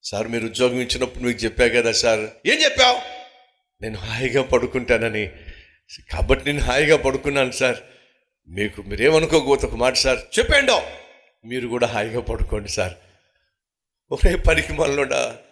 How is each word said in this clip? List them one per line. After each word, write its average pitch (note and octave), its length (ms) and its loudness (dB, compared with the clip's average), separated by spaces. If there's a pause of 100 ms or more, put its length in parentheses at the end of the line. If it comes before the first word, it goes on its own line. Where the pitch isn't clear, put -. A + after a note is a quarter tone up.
"సార్, A2+ 240 -6
మీరు A#2 160 -4
ఉద్యోగం B2 360 0
ఇచ్చినప్పుడు B2 440 -4
మీకు A#2+ 140 -2
చెప్పా A2+ 300 2
కదా A#2 240 2
సార్." A2 280 2
"ఏం B3+ 440 -2
చెప్పావు?" B3 340 4 (840)
"నేను A2 160 -8
హాయిగా A2+ 440 -2
పడుకుంటానని." A#2 840 0 (840)
"కాబట్టి - 320 0
నేను C#3+ 160 -2
హాయిగా D3 360 4
పడుకున్నాను C3+ 560 0
సార్." B2+ 240 0 (720)
మీకు G2+ 340 -6
మీరేమనుకోకపోతే C#3 840 2
ఒక - 80 -6
మాట A#2+ 220 0
సార్, C3 220 0 (200)
చెప్పేయండో, C4+ 440 2 (600)
మీరు A#2+ 240 -6
కూడా A#2+ 180 0
హాయిగా A2 340 -4
పడుకోండి A2 480 -4
సార్. F#2 240 -4 (1200)
ఒరే E3+ 240 2
పనికి D#3 360 2
మాలోడా C3+ 680 0 (140)